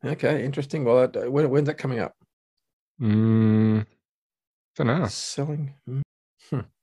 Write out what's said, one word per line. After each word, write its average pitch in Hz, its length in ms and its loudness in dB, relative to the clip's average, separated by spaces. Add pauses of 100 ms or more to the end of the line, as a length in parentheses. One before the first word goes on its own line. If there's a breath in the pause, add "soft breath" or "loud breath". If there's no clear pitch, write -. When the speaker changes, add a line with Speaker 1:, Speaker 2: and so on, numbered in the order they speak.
Speaker 1:
Okay, 135 400 -2
interesting. 139 400 -6
Well, 127 240 4
that, 117 220 -6
when, 139 200 2
when's 143 160 2
that 151 120 -4
coming 131 220 -4
up? - 140 -6 (840)
Speaker 2:
Mm, 110 880 4 (880)
dunno. 127 300 0
Speaker 1:
Selling? 143 680 -6 (140)
Mm. 135 140 -6 (460)
Hmm. 135 120 -4 (220)